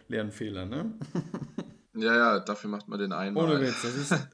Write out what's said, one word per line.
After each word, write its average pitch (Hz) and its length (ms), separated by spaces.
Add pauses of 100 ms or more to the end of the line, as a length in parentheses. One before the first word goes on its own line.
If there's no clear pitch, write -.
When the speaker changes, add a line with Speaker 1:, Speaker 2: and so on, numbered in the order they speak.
Speaker 1:
Lernfehler, 107 580
ne? 165 280 (200)
<laughs> - 800
Speaker 2:
Ja, 113 220
ja, 113 240
dafür 104 300
macht 104 180
man 101 120
den 98 140
einmal. 98 300
Speaker 1:
Ohne 151 180
Witz, 120 200
das 120 140
ist 143 380